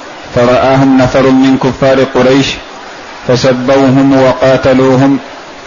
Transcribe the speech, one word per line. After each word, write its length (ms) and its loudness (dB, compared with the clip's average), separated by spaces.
فرآهم 640 2
نفر 240 0
من 360 2
كفار 400 0
قريش 320 2
فسبوهم 960 2
وقاتلوهم، 960 2